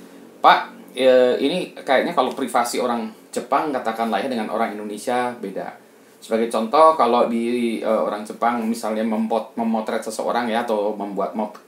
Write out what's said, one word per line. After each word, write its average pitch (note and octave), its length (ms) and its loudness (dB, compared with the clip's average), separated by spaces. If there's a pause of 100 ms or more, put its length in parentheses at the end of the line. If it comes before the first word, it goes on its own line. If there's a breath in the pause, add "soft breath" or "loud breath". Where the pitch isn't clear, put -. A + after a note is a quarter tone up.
(420 loud breath)
"Pak, - 320 4 (240)
eh, B2+ 400 6
ini D#3+ 320 -2 (160)
kayaknya C#3+ 320 2
kalau - 160 0
privasi A#2+ 480 -2
orang A#2 320 -2 (160)
Jepang D3 400 -2
katakanlah A2+ 480 -2
ya G#2 80 -2
dengan A#2 240 -4
orang A2+ 240 -2
Indonesia G#2 640 -4
beda." F#2+ 400 -10 (400 loud breath)
Sebagai A2+ 320 -2
contoh, C#3+ 480 4
kalau A#2 320 4
di, A#2 480 -2
eh, - 80 -6
orang G#2+ 400 -2
Jepang A2+ 400 -2
misalnya A2 400 -2
mempot-, A2 480 -2
memotret A2+ 480 -2
seseorang A#2 480 -4
ya, A2+ 160 -2
atau G#2 320 -2
membuat G2+ 400 -6
mot-, G#2+ 160 -4 (140)